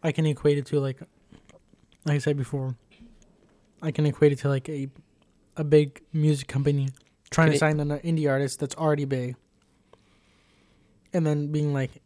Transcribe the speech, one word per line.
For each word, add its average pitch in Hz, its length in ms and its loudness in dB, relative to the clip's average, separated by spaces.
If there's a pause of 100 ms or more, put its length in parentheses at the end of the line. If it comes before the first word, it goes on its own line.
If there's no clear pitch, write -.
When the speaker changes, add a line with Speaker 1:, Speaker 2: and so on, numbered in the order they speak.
Speaker 1:
I 160 100 -2
can 160 120 0
equate 147 320 2
it 143 100 -4
to, 147 140 0
like, 135 220 -6 (1040)
like 147 80 2
I 147 40 0
said 143 200 -2
before, 131 360 -6 (1080)
I 156 80 -2
can 151 160 0
equate 147 260 4
it 135 60 -4
to, 143 100 -4
like, 139 220 -2
a, 139 180 -6 (720)
a 160 60 -2
big 151 360 4 (120)
music 151 360 0
company 139 400 0 (420)
trying 165 180 4
Speaker 2:
Can 151 40 4
Speaker 1:
to 143 40 2
Speaker 2:
it - 20 2
Speaker 1:
sign 156 220 2
an 147 100 -2 (100)
indie 160 300 0
artist 135 300 -2
that's 139 160 -6
already 151 280 0
big, 127 320 -4 (1800)
and 170 140 0
then 147 220 0
being 151 240 -2
like 135 180 -2 (160)